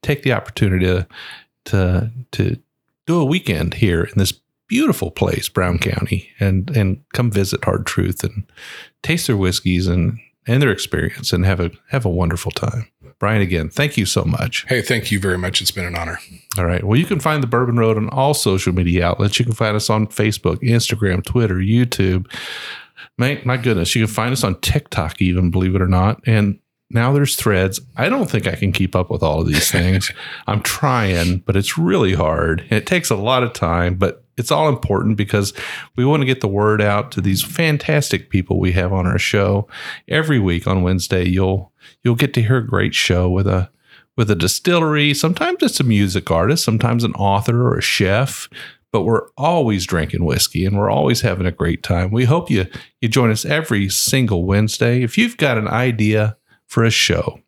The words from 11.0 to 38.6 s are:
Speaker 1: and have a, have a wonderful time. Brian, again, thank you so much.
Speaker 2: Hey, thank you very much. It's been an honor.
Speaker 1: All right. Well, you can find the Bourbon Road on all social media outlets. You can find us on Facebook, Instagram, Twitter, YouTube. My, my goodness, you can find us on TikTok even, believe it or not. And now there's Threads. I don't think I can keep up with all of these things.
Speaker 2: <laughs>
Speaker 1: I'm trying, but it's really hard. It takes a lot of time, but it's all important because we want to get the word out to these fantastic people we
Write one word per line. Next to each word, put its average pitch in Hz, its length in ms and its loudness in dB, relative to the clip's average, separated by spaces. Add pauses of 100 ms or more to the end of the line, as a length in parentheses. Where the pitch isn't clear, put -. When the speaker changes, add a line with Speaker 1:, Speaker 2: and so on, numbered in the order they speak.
Speaker 1:
and 90 120 0
have 95 140 2
a, 85 140 -2 (160)
have 127 160 -2
a 95 60 0
wonderful 87 420 -2
time. - 360 -6 (300)
Brian, 104 240 2
again, 85 260 -2
thank 147 280 -2
you 98 100 0
so - 180 0
much. - 440 -2
Speaker 2:
Hey, 123 120 2
thank 113 300 -2
you 104 80 0
very 92 200 -2
much. 90 220 -4
It's - 120 -4
been 90 140 -6
an 87 100 -8
honor. 85 240 -8 (360)
Speaker 1:
All 90 100 0
right. 90 180 -2
Well, 107 140 2
you 170 80 2
can 180 120 -2
find 151 240 -2
the 123 60 -4
Bourbon 120 300 0
Road 113 180 2
on 107 140 -2
all 135 240 0
social 95 380 0
media 87 340 2
outlets. 101 320 0
You 117 60 2
can 117 100 -2
find 107 200 0
us 107 160 -2
on 107 160 2
Facebook, 104 560 -2
Instagram, 107 640 0
Twitter, 110 320 0
YouTube. 95 720 0 (880)
My, 131 260 -2
my 127 120 0
goodness, 110 400 0
you 110 100 2
can 104 80 -6
find 117 180 -2
us 131 120 -2
on 92 160 -2
TikTok - 600 -2
even, 90 300 2
believe 92 240 0
it 92 80 2
or 90 60 2
not. 92 380 2
And 104 320 2 (320)
now 117 220 2
there's 143 240 2
Threads. 95 440 0 (160)
I 139 120 0
don't 247 220 0
think - 160 -2
I 87 80 -2
can 98 180 0
keep 92 240 0
up 90 140 0
with - 120 -2
all 80 180 2
of 85 80 0
these 76 220 0
things. 92 420 0 (180)
Speaker 2:
<laughs> - 160 -12
Speaker 1:
I'm 101 160 0
trying, 95 760 0
but 95 180 0
it's 101 200 0
really 165 380 2
hard. 80 560 0
It 110 160 0
takes 180 240 0
a 110 60 2
lot 123 260 0
of 120 100 -2
time, 87 440 0
but - 280 -2 (120)
it's 123 140 -6
all 156 200 2
important 120 480 0
because 101 340 0 (440)
we 123 80 0
want 143 180 2
to 127 40 0
get 127 140 0
the 107 80 -2
word 104 320 2
out 104 320 0
to - 80 -4
these 95 220 0
fantastic 151 880 -2
people 92 280 0
we 92 140 2